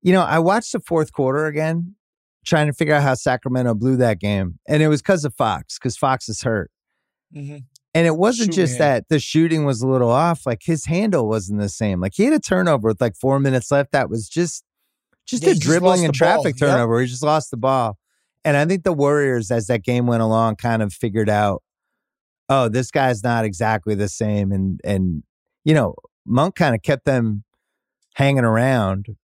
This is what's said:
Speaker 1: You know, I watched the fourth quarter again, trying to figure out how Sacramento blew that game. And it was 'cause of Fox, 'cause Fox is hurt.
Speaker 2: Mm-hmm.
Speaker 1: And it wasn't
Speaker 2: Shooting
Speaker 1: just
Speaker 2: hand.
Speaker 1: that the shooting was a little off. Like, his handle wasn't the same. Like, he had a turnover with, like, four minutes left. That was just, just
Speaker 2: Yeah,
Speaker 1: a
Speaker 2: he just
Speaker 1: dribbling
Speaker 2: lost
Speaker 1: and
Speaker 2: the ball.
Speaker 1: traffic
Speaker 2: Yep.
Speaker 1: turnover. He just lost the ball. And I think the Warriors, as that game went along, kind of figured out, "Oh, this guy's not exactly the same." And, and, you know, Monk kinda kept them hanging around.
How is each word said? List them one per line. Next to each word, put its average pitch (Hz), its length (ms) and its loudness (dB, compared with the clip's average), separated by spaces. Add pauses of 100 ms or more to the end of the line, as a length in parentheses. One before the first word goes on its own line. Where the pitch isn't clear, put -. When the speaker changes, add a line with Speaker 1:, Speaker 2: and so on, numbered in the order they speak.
Speaker 1:
You 180 100 4
know, 185 100 4
I 156 180 0
watched 196 320 0
the 214 80 -4
fourth 160 320 -2
quarter 139 340 -2
again, 160 480 -4 (500)
trying 151 220 2
to 147 60 -2
figure 151 220 0
out 143 80 4
how 139 120 2
Sacramento 127 600 0
blew 127 240 0
that 113 220 2
game. 95 380 -4 (100)
And 151 140 2
it 156 60 2
was 151 120 0
'cause 180 240 0
of 135 100 -4
Fox, 104 440 -4
'cause 117 180 -6
Fox 131 320 -2
is 107 140 -10
hurt. 110 280 -2 (640)
Speaker 2:
Mm-hmm. 143 240 -14 (360)
Speaker 1:
And 170 120 4
it 156 100 2
wasn't 226 380 0
Speaker 2:
Shooting - 20 0 (100)
Speaker 1:
just 123 120 -4
Speaker 2:
hand. - 20 0
Speaker 1:
that 139 300 2
the 156 100 2
shooting 160 440 0
was 123 180 -2
a 127 40 -2
little 127 240 2
off. 156 360 2
Like, 117 180 -4
his 160 220 -2
handle 170 420 0
wasn't 104 320 -2
the 101 80 -2
same. 95 320 -2
Like, 95 160 -4
he 202 80 2
had 277 80 2
a 302 80 0
turnover 165 480 0
with, 110 140 -2
like, 113 140 -2
four 135 220 0
minutes 135 320 0
left. 143 220 0
That 127 180 0
was 110 180 -6
just, - 360 -4 (640)
just - 160 -6
Speaker 2:
Yeah, 381 80 4
Speaker 1:
a - 20 4
Speaker 2:
he 214 60 2
just - 100 -2
Speaker 1:
dribbling 175 220 4
Speaker 2:
lost 180 140 2
Speaker 1:
and 147 100 0
Speaker 2:
the 135 40 -6
ball. 160 100 4 (140)
Speaker 1:
traffic 131 180 -2
Speaker 2:
Yep. 143 100 2
Speaker 1:
turnover. 117 320 2
He 127 40 0
just 123 160 -8
lost 151 280 0
the 131 80 -8
ball. 120 400 0 (460)
And 147 120 2
I 143 80 2
think 175 200 -2
the 180 100 0
Warriors, 143 560 0
as 117 160 -2
that 113 180 -2
game 123 220 0
went 117 160 0
along, 110 340 2
kind 113 260 -2
of 101 100 -4
figured 107 360 -2
out, 104 340 0 (840)
"Oh, 135 200 2
this 120 220 -2
guy's 127 320 0
not 117 220 0
exactly 107 500 -2
the 101 140 -2
same." 101 440 -2
And, 95 320 -4
and, 92 380 -2 (420)
you 156 100 4
know, 120 200 2 (320)
Monk 139 300 0
kinda 135 220 2
kept 139 260 -2
them 113 400 0 (680)
hanging 139 300 2
around. 110 640 0 (200)